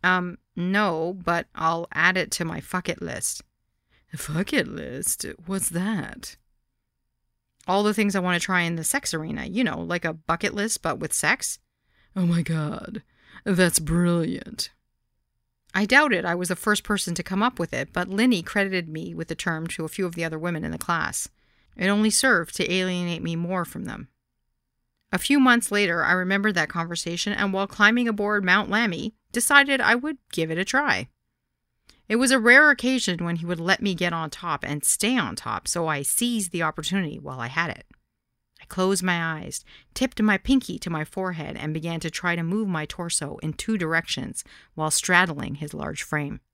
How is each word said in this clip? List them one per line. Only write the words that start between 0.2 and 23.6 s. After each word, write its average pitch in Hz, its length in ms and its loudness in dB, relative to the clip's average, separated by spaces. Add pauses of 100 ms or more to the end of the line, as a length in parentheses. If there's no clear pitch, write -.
no, 180 600 0
but 170 420 -2
I'll 165 380 0
add 180 240 2
it 180 140 -2
to - 140 -4
my 160 140 -6
fuck 180 300 -6
it - 120 -6
list." - 400 -6 (720)
"Fuck 160 380 -4
it 269 160 2
list? - 580 -6 (200)
What's 190 240 -4
that?" 185 680 -4 (1300)
"All 196 140 4
the 208 140 2
things 202 200 2
I 196 40 2
want 180 200 2
to - 60 -4
try 185 160 2
in 170 140 0
the 165 80 -6
sex - 280 -2
arena, 156 360 -6
you 226 160 0
know, 170 180 -2
like 170 240 -4
a 160 80 -2
bucket 165 400 -2
list, 208 300 -4
but 165 160 -2
with 165 120 -4
sex." - 460 0 (580)
"Oh 180 120 2
my 170 160 2
God, 160 580 -4 (420)
that's 180 360 4
brilliant." 165 880 0 (1040)
I 196 140 0
doubted 247 380 6
I 175 100 0
was 180 140 -2
the 180 60 2
first 208 280 0
person 185 320 -2
to 170 80 -4
come 196 180 0
up 247 160 0
with 165 160 -4
it, - 180 -4
but 180 160 -2
Lenny 202 360 4
credited 190 440 0
me 160 280 -8
with 165 140 -6
the 160 60 -2
term 165 340 -4
to - 140 -6
a 160 60 -6
few 190 160 -2
of 170 80 -4
the 165 100 -4
other 160 140 -4
women 165 260 -4
in 165 60 -4
the 165 80 -6
class. - 500 -4 (480)
It 180 120 -2
only 208 240 4
served 208 460 2
to 180 140 0
alienate 180 520 -2
me 165 120 -4
more 170 300 -2